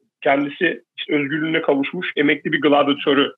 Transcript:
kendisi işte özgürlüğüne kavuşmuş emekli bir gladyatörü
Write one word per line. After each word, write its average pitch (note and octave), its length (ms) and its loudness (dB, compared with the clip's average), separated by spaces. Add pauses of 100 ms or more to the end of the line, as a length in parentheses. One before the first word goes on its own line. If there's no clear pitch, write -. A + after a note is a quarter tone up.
(220)
kendisi C#3+ 600 -2 (140)
işte - 180 -6
özgürlüğüne D#3 480 -2
kavuşmuş D3 540 -2
emekli D3+ 360 0
bir D3+ 80 0
gladyatörü C#3+ 760 2